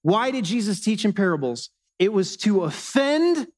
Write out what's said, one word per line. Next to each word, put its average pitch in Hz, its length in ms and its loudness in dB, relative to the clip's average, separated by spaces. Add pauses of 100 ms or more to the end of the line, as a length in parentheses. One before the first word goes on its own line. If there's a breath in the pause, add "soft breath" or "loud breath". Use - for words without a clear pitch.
Why 214 260 2
did 254 160 -2
Jesus 208 340 -2
teach 214 260 -2
in 202 80 2
parables? 147 580 -2 (260)
It 196 160 2
was 190 240 -2
to 196 280 0
offend 294 840 0 (100)